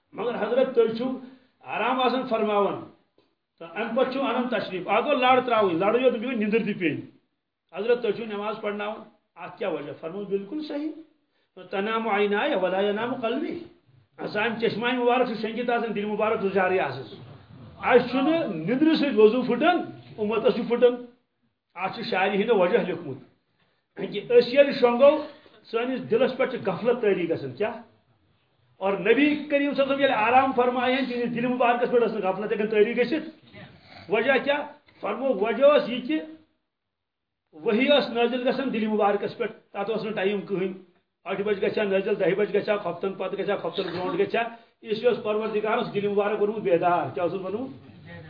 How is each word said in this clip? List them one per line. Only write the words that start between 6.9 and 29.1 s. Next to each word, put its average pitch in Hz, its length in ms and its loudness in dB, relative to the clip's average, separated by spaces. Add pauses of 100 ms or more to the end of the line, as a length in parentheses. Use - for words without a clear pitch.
حضرت، 233 280 0
تُہۍ 214 140 -2
چھِو 226 100 -8
نماز 208 360 -6
پرناوان، 208 360 -6 (380)
اتھ 170 240 -16
کیٛاہ 196 140 -4
وجہ؟ 147 260 -8
فرمووُس، 185 280 -10
بالکل 196 400 -4
صحیح۔ 294 240 -6 (800)
تنام 220 360 -2
عینایا 208 500 0
ولا 185 240 0
ینام 208 320 -2
قلبی۔ 247 460 -4 (720)
سانہِ 214 280 -2
چشمہ 226 300 0
مبارک 247 360 2
چھُ 220 140 -6
شۄنٛگِتھ 233 280 -4
آسان، 226 260 -2
دِل 208 100 -4
مبارک 214 360 0
چھُ 190 120 -2
جاری 185 260 2
آسان۔ 135 240 -4 (840)
اسہِ 240 220 6
چھُنہٕ 285 360 2
نِندرِ 226 480 2
سۭتۍ 277 220 0
وضو 214 240 8
پھٹان، 294 360 2 (400)
اُمتس 214 380 0
چھُ 226 140 -2
پھٹان۔ 240 360 2 (680)
اتھ 180 220 -6
چھُ 240 80 -10
شاعرِ 202 320 0
ہُنٛد 202 140 2
وجہ 196 280 4
لیوٚکھمُت۔ 165 400 -4 (800)
کہ - 280 -6
أسۍ 240 220 6
ییٚلہِ 269 320 4
شۄنٛگو، 269 460 6 (380)
سٲنِس 226 480 -4
دِلس 247 260 2
پٮ۪ٹھ 254 140 0
چھِ 233 160 -6
غفلت 233 340 0
طٲری 180 280 0
گژھان۔ 139 260 -4
کیٛاہ؟ 220 260 -4 (960)
اور 196 160 -2
نبی 240 420 4